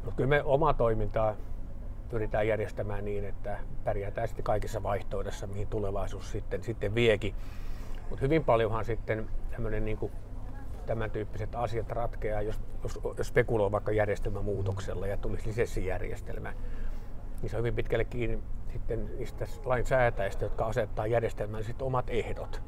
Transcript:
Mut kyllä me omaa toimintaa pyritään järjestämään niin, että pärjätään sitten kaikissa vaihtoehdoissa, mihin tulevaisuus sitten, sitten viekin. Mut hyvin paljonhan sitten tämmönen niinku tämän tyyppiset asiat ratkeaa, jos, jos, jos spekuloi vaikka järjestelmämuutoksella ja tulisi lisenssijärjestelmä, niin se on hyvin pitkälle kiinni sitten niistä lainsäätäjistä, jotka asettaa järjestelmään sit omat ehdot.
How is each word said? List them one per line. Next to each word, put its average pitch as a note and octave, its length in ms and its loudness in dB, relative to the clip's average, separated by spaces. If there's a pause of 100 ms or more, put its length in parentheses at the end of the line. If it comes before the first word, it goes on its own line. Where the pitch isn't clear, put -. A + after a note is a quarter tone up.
Mut A2 80 -2
kyllä B2+ 160 2
me D3 140 4
omaa D3 300 4
toimintaa A2 640 4 (720)
pyritään A2 380 0
järjestämään G#2 580 0
niin, G2+ 200 0
että G2+ 340 -2 (240)
pärjätään G#2 440 0
sitten - 160 -2
kaikissa G#2 400 2
vaihtoehdoissa, G2+ 640 0
mihin G2 200 -2
tulevaisuus G2+ 640 0
sitten, G2 320 -2
sitten A2 320 -2
viekin. A2 400 6 (760)
Mut - 120 0
hyvin D3+ 220 4
paljonhan A2+ 420 4
sitten A2 440 -2 (220)
tämmönen A2 340 0
niinku G#2+ 260 0 (760)
tämän A2+ 260 -2
tyyppiset G#2+ 440 -4
asiat A2+ 340 -2
ratkeaa, A2 520 0
jos, G#2+ 180 0 (240)
jos, G2+ 160 -2 (180)
jos - 100 0
spekuloi A2+ 440 4
vaikka G#2 200 0
järjestelmämuutoksella G2 1160 0
ja G2 100 0
tulisi G#2+ 300 0
lisenssijärjestelmä, G2+ 1040 -2 (880)
niin A2 80 -2
se A2 80 -2
on - 20 0
hyvin A#2 160 0
pitkälle A#2 300 0
kiinni A2+ 340 0 (320)
sitten A2 460 -2
niistä A#2+ 280 -4 (200)
lainsäätäjistä, A#2+ 800 2
jotka A2 200 0
asettaa A2 420 0
järjestelmään A2 560 0
sit A#2 180 -2
omat C3 280 0
ehdot. - 580 -2